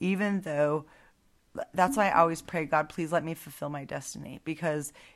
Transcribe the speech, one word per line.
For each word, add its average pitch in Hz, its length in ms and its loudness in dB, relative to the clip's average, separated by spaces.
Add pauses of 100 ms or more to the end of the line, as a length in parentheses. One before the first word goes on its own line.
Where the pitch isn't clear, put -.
even 196 400 2
though, 151 440 2 (880)
that's 185 240 2
why 202 120 6
I - 100 4
always 165 240 4
pray, 160 220 -4
"God, 156 240 0
please 160 240 -4
let 165 100 2
me 160 120 -6
fulfill - 340 -10
my 143 160 -8
destiny," 139 580 -10
because 156 500 -4 (240)